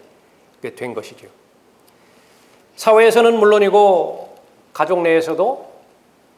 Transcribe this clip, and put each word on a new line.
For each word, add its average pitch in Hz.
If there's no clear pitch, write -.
된 123
것이죠. 101
사회에서는 226
물론이고 202
가족 170
내에서도 165